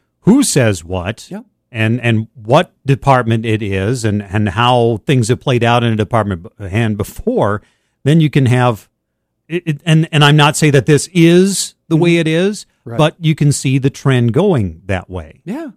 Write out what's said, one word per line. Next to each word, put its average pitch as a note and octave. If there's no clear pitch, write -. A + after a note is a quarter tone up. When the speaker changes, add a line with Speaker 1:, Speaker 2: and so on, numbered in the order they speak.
Speaker 1:
who B3
says G#2+
what F2+
Speaker 2:
Yep. G#3+
Speaker 1:
and, A2+
and A2+
what B2+
department B2
it A2
is G#2
and, G#2
and G2+
how A#2
things B2
have A#2+
played B2
out A#2+
in A#2
a A2
department G2+
b-, G2+
hand G#2+
before, G#2+
then D#3+
you D3+
can C3+
have B2
it, E3+
it, D3+
and, D#3+
and D3+
I'm D3
not D3
saying D3+
that C#3
this D3
is F3+
the E3
way E3+
Speaker 2:
Mm-hmm. E3+
Speaker 1:
it D#3+
is, F#3
Speaker 2:
Right. A#2
Speaker 1:
but D#3
you D#3+
can D3
see C3+
the C3
trend B2
going A2+
that F#2
way. F2+
Speaker 2:
Yeah. C4